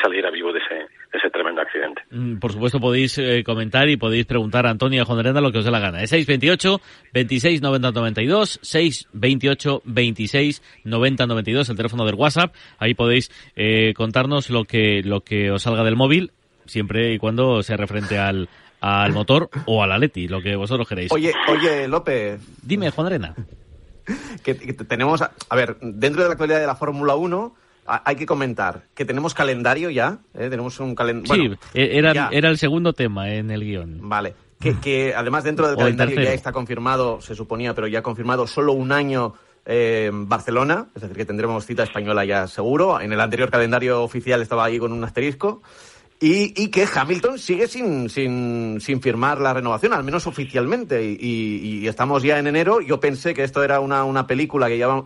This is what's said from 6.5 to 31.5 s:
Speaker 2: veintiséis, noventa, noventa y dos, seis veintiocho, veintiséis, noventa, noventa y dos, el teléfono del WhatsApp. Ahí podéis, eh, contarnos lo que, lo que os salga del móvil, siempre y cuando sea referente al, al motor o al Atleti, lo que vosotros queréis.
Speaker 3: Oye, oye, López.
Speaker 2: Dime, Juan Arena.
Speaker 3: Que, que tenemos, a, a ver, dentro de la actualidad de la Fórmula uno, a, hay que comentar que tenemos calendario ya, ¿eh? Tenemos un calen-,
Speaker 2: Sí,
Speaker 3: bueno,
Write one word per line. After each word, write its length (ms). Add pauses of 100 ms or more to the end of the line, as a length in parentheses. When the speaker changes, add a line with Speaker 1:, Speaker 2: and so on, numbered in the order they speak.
Speaker 2:
veintiséis, 480
noventa, 300
noventa 280
y 60
dos, 360
seis 520
veintiocho, 680
veintiséis, 800 (220)
noventa, 420
noventa 240
y 40
dos, 160
el 60
teléfono 280
del 120
WhatsApp. 380 (240)
Ahí 140
podéis, 380 (260)
eh, 400
contarnos 540
lo 140
que, 380
lo 200
que 280
os 120
salga 200
del 140
móvil, 360 (340)
siempre 480
y 40
cuando 440
sea 160
referente 400
al, 320 (320)
al 300
motor 360 (160)
o 180
al 100
Atleti, 360
lo 140
que 140
vosotros 300
queréis. 240
Speaker 3:
Oye, 220 (160)
oye, 400
López. 500 (240)
Speaker 2:
Dime, 280
Juan 160
Arena. 280 (1080)
Speaker 3:
Que, 140
que 140
tenemos, 500
a, 80 (180)
a 60
ver, 260
dentro 420
de 60
la 40
actualidad 260
de 80
la 80
Fórmula 400
uno, 400 (320)
a, 180
hay 120
que 100
comentar 560 (140)
que 80
tenemos 280
calendario 580
ya, 280 (160)
¿eh? 160
Tenemos 300
un 160
calen-, 280
Speaker 2:
Sí, 220
Speaker 3:
bueno, 100 (160)